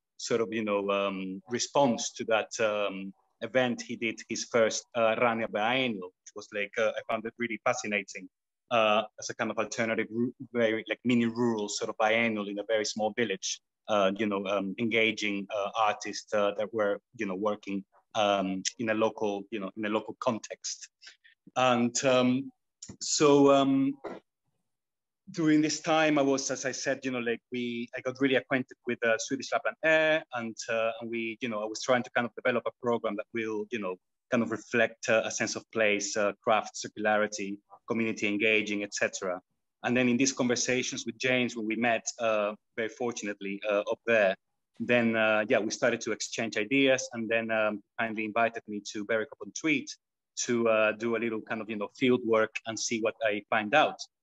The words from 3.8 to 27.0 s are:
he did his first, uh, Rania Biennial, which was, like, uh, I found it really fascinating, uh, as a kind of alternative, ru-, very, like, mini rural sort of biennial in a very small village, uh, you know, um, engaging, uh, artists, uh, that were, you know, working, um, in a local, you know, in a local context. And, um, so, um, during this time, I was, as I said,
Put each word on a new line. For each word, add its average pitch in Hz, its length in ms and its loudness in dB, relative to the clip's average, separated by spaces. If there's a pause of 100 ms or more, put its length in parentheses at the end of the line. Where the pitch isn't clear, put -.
he 123 140 -10
did 110 340 -4
his 113 220 -6
first, 110 340 2 (120)
uh, 113 180 4
Rania 117 360 0
Biennial, 107 580 -2
which - 260 -20
was, 104 180 -14
like, 101 240 -6
uh, 110 140 2
I 110 180 -4
found 113 160 -4
it 113 140 -8
really 117 260 -4
fascinating, 104 640 -4 (440)
uh, 107 300 4 (160)
as - 120 -10
a - 60 -10
kind 110 140 -2
of 107 60 -8
alternative, 110 540 -2
ru-, 117 240 -2 (180)
very, 110 360 2
like, 107 160 -4
mini 117 220 4
rural 113 420 0
sort 110 200 -4
of 107 80 -8
biennial 110 520 2
in 101 100 -6
a 101 100 -6
very 110 160 2
small 107 320 -2
village, 101 440 -2 (280)
uh, 101 300 4
you 113 80 0
know, 98 200 -2
um, 98 320 -2
engaging, 107 680 0 (100)
uh, 101 220 -2
artists, 104 560 -2
uh, 101 240 2
that 104 160 -4
were, 101 260 0 (160)
you 110 80 -6
know, 95 120 -4
working, 101 480 -4 (320)
um, 98 460 0 (180)
in 110 100 0
a 110 40 0
local, 107 560 0
you 110 100 -6
know, 95 160 -8
in 110 100 -4
a - 20 -2
local 107 320 -4
context. - 680 -6 (680)
And, 120 380 2 (100)
um, 127 460 2 (500)
so, 143 520 6
um, 135 420 4 (1400)
during 156 300 4
this 156 200 0
time, 156 380 4
I 139 40 6
was, 135 280 2
as 127 140 -4
I 127 80 -2
said, 135 300 -4